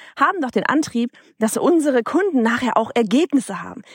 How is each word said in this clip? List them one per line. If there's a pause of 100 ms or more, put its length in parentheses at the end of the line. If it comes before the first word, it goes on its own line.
(180)
haben
doch
den
Antrieb, (260)
dass
unsere
Kunden
nachher
auch
Ergebnisse
haben. (120)